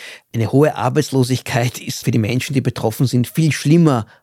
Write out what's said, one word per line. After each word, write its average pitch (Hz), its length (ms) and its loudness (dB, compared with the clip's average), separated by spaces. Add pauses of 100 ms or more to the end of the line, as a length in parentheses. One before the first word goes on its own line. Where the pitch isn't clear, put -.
(340)
Eine 113 180 -2
hohe 147 240 4
Arbeitslosigkeit 127 1040 -2
ist - 260 -8
für - 40 -2
die 123 80 2
Menschen, 117 360 -2
die 127 80 0
betroffen 127 440 -2
sind, 123 220 0
viel 160 240 0
schlimmer 147 560 2 (160)